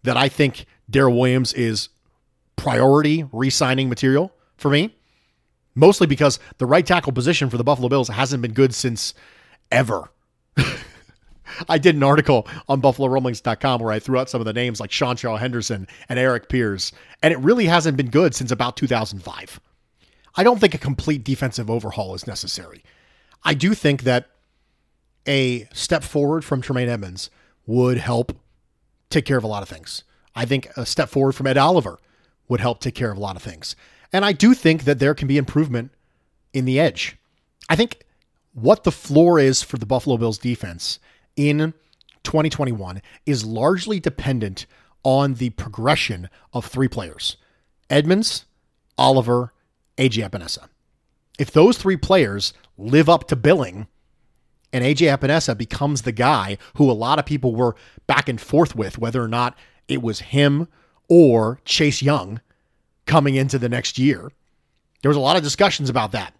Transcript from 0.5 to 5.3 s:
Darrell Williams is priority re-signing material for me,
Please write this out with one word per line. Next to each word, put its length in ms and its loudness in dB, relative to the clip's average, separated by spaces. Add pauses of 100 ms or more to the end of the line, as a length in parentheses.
Darrell 300 4
Williams 340 2
is 360 -4 (680)
priority 760 2
re-signing 580 0
material 420 0 (240)
for 140 -2
me, 260 0 (800)